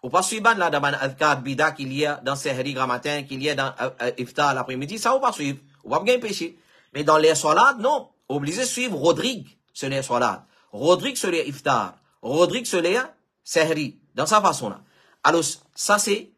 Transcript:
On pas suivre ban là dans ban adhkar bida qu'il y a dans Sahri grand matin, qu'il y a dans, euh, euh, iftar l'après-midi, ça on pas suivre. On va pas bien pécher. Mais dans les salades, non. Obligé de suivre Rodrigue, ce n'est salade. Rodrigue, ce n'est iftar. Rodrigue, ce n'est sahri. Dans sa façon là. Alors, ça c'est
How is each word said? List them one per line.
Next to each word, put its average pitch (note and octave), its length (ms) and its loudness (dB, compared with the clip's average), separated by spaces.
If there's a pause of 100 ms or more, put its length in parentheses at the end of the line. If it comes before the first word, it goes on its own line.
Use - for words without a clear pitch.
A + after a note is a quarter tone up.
On B2+ 80 -10
pas F3 140 2
suivre G#3+ 200 -4
ban A3+ 120 6
là F3 160 0
dans D3 80 2
ban C#3+ 200 0
adhkar C3+ 420 0
bida B2 300 -2
qu'il C3 220 -10
y D3 140 0
a D3 80 -2
dans C3 200 -6
Sahri C#3 380 -4
grand C3 140 -2
matin, C#3+ 340 -4
qu'il C3+ 220 -10
y D3+ 80 0
a C#3 40 -2
dans, C3 260 -4
euh, B2+ 80 -2 (120)
euh, B2 160 -2
iftar C3+ 380 0
l'après-midi, C3 420 -6
ça A#3+ 180 0
on C4+ 40 2
pas B3+ 120 2
suivre. C#3+ 280 -6 (240)
On - 80 -18
va D3+ 80 2
pas G3 60 -4
bien B3 140 4
pécher. G3 380 -8 (360)
Mais D3 100 -6
dans D#3 140 6
les D#3 180 6
salades, G#3+ 440 4
non. C4 300 0 (200)
Obligé D3 320 -4
de B3+ 40 0
suivre B3 320 -4
Rodrigue, E3+ 500 0 (260)
ce - 120 -10
n'est C3+ 160 -2
salade. A#2+ 400 0 (300)
Rodrigue, F3+ 440 2
ce G#3+ 120 -4
n'est E3+ 200 -2
iftar. C3 520 -2 (240)
Rodrigue, F3 420 2
ce F#3+ 120 -2
n'est F3 200 2 (460)
sahri. D3+ 560 -2 (160)
Dans C#3+ 100 -2
sa G#3+ 160 4
façon D3 280 0
là. F2+ 120 -14 (420)
Alors, D#3+ 200 4 (320)
ça G3+ 240 2
c'est G#3+ 380 -2